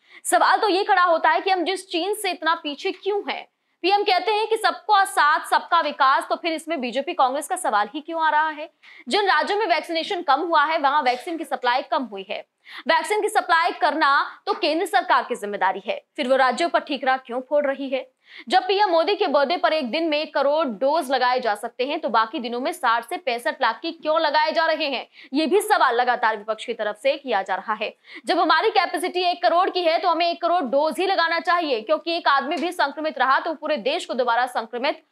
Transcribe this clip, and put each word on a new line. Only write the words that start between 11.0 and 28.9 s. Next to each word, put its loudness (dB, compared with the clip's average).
वैक्सीन -2
की -8
सप्लाई 0
कम -2
हुई -10
है। -10
वैक्सीन 2
की 2
सप्लाई 2
करना 2
तो 0
केंद्र -2
सरकार 2
की -8
जिम्मेदारी -2
है, -6
फिर -2
वो 4
राज्यों 2
पर 0
ठीकरा -2
क्यों -8
फोड़ 0
रही -4
है? -6
जब 4
पीएम 2
मोदी 2
के 0
बर्थडे 2
पर 2
एक -2
दिन 0
में -2
करोड़ 2
डोज 0
लगाए 2
जा 0
सकते -6
हैं, -4
तो -4
बाकी 0
दिनों -6
में -2
साठ -2
से -6
पैंसठ -4
लाख 0
की -6
क्यों -2
लगाए 2
जा 0
रहे 0
हैं? -6
ये 0
भी 2
सवाल 4
लगातार 0
विपक्ष -8
की -4
तरफ -4
से 2
किया -2
जा -4
रहा -4
है। -6
जब 0
हमारी 4
capacity 0